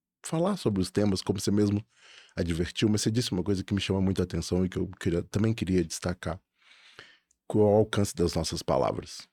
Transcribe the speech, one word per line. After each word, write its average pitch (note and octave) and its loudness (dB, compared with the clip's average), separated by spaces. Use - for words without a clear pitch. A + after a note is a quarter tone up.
falar F3 -2
sobre G2+ 0
os F2+ -2
temas, G2+ 2
como G2+ -2
você G#2+ -2
mesmo G#2 2
advertiu, F2 0
mas G#2+ 0
você A#2 0
disse A2+ -2
uma F2+ 0
coisa G2 -2
que - -6
me G2 0
chama F#2+ 0
muito F#2+ 2
a F#2 2
atenção F2+ -2
e F2+ -2
que - -8
eu F#2 -2
queria... E2+ 0
também A2 0
queria F2+ 0
destacar, E2+ -6
com - 2
o G#2 8
alcance G#2+ 4
das F2 2
nossas D#2+ -4
palavras. B1+ -2